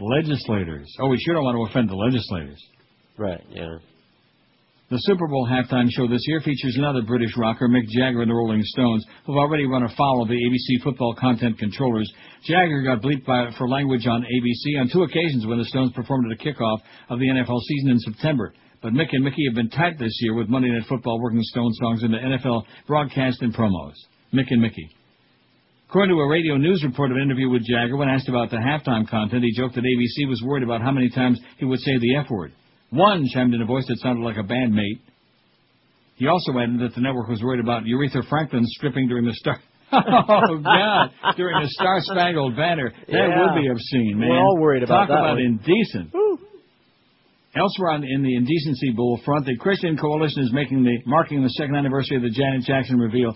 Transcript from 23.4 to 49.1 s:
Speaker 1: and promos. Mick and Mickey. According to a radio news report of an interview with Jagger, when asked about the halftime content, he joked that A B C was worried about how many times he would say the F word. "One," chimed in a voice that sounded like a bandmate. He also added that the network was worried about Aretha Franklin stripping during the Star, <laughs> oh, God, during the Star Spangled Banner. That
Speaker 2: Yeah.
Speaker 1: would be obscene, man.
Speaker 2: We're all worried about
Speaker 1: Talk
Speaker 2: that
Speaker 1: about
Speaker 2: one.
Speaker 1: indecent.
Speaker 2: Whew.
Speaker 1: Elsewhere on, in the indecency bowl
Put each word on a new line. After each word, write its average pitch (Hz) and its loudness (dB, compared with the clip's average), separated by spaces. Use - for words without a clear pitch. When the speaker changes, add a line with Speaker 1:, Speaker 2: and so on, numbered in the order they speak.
Speaker 1:
and 117 -2
promos. 85 -2
Mick 127 2
and 123 4
Mickey. 95 -2
According 185 2
to 160 2
a 143 2
radio 160 2
news 160 2
report 139 0
of 123 0
an 135 0
interview 131 0
with 123 2
Jagger, 120 0
when 143 0
asked 131 0
about 120 0
the 120 -4
halftime 123 0
content, 110 -2
he 120 2
joked 127 -2
that 127 -4
A 127 2
B 120 2
C 143 -2
was 123 -4
worried 135 -2
about 117 -2
how 131 0
many 127 2
times 127 0
he - -6
would 127 0
say 135 0
the 120 2
F 147 -2
word. 90 -6
"One," 175 4
chimed 127 2
in 117 -2
a 113 -2
voice 127 -2
that 117 -2
sounded 123 -2
like 113 -4
a 110 -4
bandmate. 107 0
He 127 -2
also 165 0
added 120 0
that 120 -4
the 123 -4
network 123 -2
was 113 -4
worried 127 -2
about 113 -2
Aretha 127 -2
Franklin 143 0
stripping 135 -2
during 120 0
the 120 0
Star, - -4
<laughs> - -12
oh, 208 4
God, 190 4
during 180 -2
the 143 -2
Star 185 0
Spangled 170 0
Banner. 151 -2
That - -8
Speaker 2:
Yeah. 175 4
Speaker 1:
would 156 2
be 139 2
obscene, 113 0
man. 117 2
Speaker 2:
We're 127 4
all 190 6
worried 143 4
about 120 4
Speaker 1:
Talk - -8
Speaker 2:
that 143 2
Speaker 1:
about 151 4
Speaker 2:
one. 123 0
Speaker 1:
indecent. 120 0
Speaker 2:
Whew. 392 0
Speaker 1:
Elsewhere 185 0
on, 147 -2
in 135 0
the 127 2
indecency 139 0
bowl 120 2